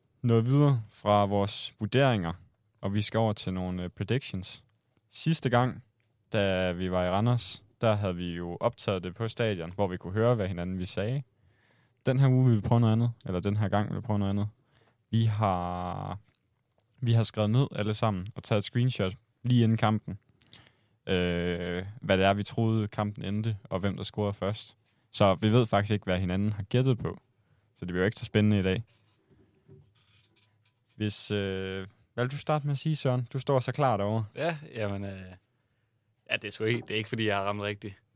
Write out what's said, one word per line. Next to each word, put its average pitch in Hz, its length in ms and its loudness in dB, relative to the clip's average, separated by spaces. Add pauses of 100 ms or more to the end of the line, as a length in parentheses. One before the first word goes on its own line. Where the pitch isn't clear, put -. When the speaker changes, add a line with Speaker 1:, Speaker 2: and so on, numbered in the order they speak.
(220)
Speaker 1:
nået 117 240 4
videre 139 440 4
fra 104 360 4
vores 101 540 -2
vurderinger, 110 540 2 (480)
og 98 120 -4
vi 107 80 0
skal - 160 -2
over 113 160 2
til 95 200 -6
nogle, 90 300 -6
øh, 90 60 -6
predictions. 98 760 -6 (460)
Sidste - 400 -2
gang, 120 340 2 (500)
da 95 380 2
vi 90 200 -4
var 92 120 2
i 90 60 0
Randers, 117 540 0 (180)
der 110 140 4
havde 101 200 -2
vi 87 200 -6
jo 87 240 -8
optaget 98 440 -2
det 90 120 -8
på 113 120 -4
stadion, 98 440 -4
hvor 98 160 0
vi 90 100 -4
kunne 87 160 -10
høre, 117 220 4
hvad 101 120 -2
hinanden 92 320 -4
vi 90 60 -6
sagde. 117 380 -4 (840)
Den 131 140 2
her 139 100 6
uge 127 160 6
vil 120 100 6
vi 104 60 2
prøve 123 200 4
noget 110 120 4
andet, 117 180 2 (140)
eller 90 140 -2
den 101 180 0
her 101 120 0
gang 101 200 0
vil - 60 -4
vi 98 60 -6
prøve 104 180 -2
noget 98 100 0
andet. 101 180 -2 (640)
Vi 110 160 2
har, 92 920 -2 (840)
vi 117 140 2
har 117 100 4
skrevet 107 260 0
ned 123 220 4
alle 104 220 -2
sammen 101 420 -2
og - 80 -14
taget 110 160 0
et 101 40 -2
screenshot 120 500 -2 (300)
lige 120 200 4
inden 113 140 4
kampen. 107 400 0 (880)
Øh, 87 800 -2 (160)
hvad 98 160 2
det 95 80 4
er, 98 80 6
vi 101 100 -2
troede, 110 440 0
kampen 104 380 -4
endte, 104 380 -2
og 95 160 -4
hvem 95 180 -2
der 95 60 -8
scorede 101 300 -2
først. - 440 -4 (340)
Så 98 240 4
vi 107 160 2
ved 120 140 6
faktisk 104 280 2
ikke, 104 120 -2
hvad 92 140 2
hinanden 95 340 0
har 101 100 -6
gættet 127 340 2
på. 82 200 -6 (600)
Så - 0 -
det 90 80 -10
bliver 87 140 0
jo 95 60 4
ekstra - 180 -4
spændende 104 340 4
i 92 40 0
dag. 95 200 0 (2000)
Hvis, 104 360 -4
øh, 95 560 -4 (260)
hvad 120 100 -2
vil 127 80 -4
du 143 60 -8
starte 143 280 -2
med 147 80 -2
at 135 60 -4
sige, 156 160 -2
Søren? 127 380 0
Du 135 60 -4
står 135 200 2
så 123 120 -4
klar 127 260 2
derovre. 104 280 0 (100)
Speaker 2:
Ja, 160 220 -2 (180)
jamen, 101 300 -4
øh, 95 160 -10 (1080)
ja, - 60 -6
det 113 120 -6
er 101 40 -8
sgu - 120 -8
ikke, 117 180 0
det - 100 -10
er 107 60 -2
ikke, 110 120 -4
fordi 113 180 -2
jeg 101 100 2
har 98 60 -2
ramt 104 180 -2
rigtigt. 101 340 -8 (200)